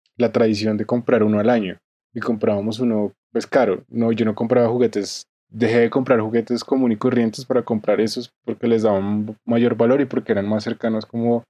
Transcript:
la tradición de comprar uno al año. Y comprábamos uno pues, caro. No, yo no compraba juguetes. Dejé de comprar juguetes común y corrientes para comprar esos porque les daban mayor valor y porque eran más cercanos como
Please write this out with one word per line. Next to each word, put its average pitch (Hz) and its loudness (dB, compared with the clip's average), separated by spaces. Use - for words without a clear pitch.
la 117 2
tradición 110 2
de 107 -4
comprar 120 0
uno 107 2
al 110 2
año. 101 -2
Y 113 -10
comprábamos 107 -2
uno 110 0
pues, 117 -4
caro. 113 0
No, 117 -2
yo 113 0
no 110 -2
compraba 120 2
juguetes. 113 -2
Dejé 113 2
de 117 4
comprar 127 2
juguetes 113 -2
común 131 0
y 107 0
corrientes 120 0
para 123 0
comprar 107 0
esos 113 -4
porque 117 -4
les 113 2
daban 104 0
mayor 117 2
valor 120 4
y 139 2
porque 123 -4
eran 101 -2
más 107 -2
cercanos 110 -4
como 117 -2